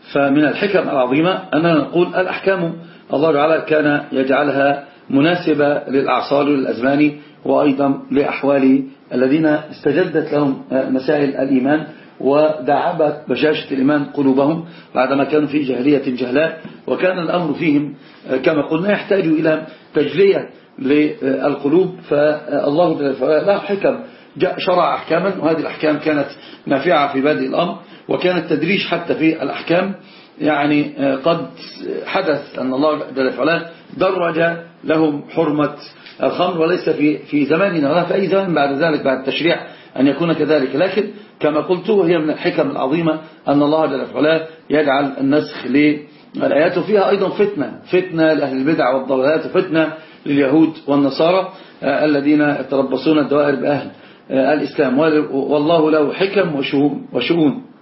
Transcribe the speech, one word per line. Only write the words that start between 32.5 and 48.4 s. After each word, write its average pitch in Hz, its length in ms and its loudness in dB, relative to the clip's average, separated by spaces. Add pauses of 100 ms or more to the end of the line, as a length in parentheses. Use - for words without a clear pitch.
أن 127 160 -4
الله 147 420 -2
جل 127 220 -2
وعلا 165 320 -2 (260)
درج 170 600 0 (280)
لهم 151 460 0
حرمة 147 440 0 (480)
الخمر، 175 380 -2
وليس 175 280 0
في، 147 300 0
في 143 260 -2
زماننا 160 460 0
ولا 170 140 2
في - 100 -4
أي 196 120 0
زمان 190 280 0
بعد 143 180 0 (100)
ذلك 156 220 0
بعد 131 140 0
التشريع 151 420 -2 (380)
أن 131 80 4
يكون 160 260 0
كذلك. 139 440 0
لكن 190 280 0 (360)
كما 151 200 0
قلت 175 300 -4
وهي 180 280 4
من 156 120 -2
الحكم 156 400 -2
العظيمة 156 500 -2 (280)
أن 143 140 4
الله 151 240 2
جل 131 280 -4
وعلا 156 320 2 (240)
يجعل 143 500 0
النسخ 143 460 -2
للآيات، 147 1120 0
وفيها 190 320 2
أيضًا 190 180 2
فتنة، 139 520 -2 (120)
فتنة 165 400 2
لأهل 143 240 0